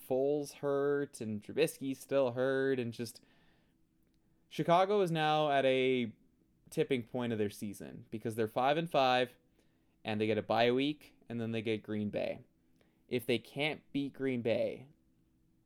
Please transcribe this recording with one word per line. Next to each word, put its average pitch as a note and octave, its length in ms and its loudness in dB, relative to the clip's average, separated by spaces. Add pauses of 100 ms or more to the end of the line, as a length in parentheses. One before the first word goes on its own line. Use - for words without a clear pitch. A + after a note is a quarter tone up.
Foles C#3 460 0
hurt C#3+ 680 0
and G#2+ 200 -6
Trubisky C3+ 540 -2
still C3+ 360 0
hurt C3+ 460 0
and A#2 140 -2
just A2+ 300 -10 (1300)
Chicago F#3 500 4
is F3+ 100 2
now D#3 400 2
at C#3 140 4
a C3 480 2 (580)
tipping C#3 340 -2
point A#2+ 280 -6
of G#2+ 80 -2
their G#2 100 0
season G2 600 -12
because A2 240 -6
they're A2 140 0
five C3+ 260 2
and E3+ 140 -2
five B2+ 400 2 (760)
and G#2+ 160 -2
they A2 80 2
get G#2+ 100 2
a G#2 40 0
bye A#2 300 2
week C#3 420 -2 (160)
and A#2 100 -6
then A2+ 140 -4
they A2+ 80 -2
get G#2+ 220 -2
Green G#2+ 260 -2
Bay. - 320 -4 (680)
If A#2+ 180 -4
they A#2+ 120 0
can't C#3 420 -6 (140)
beat C#3 200 -4
Green B2+ 280 -2
Bay A2+ 460 -2 (800)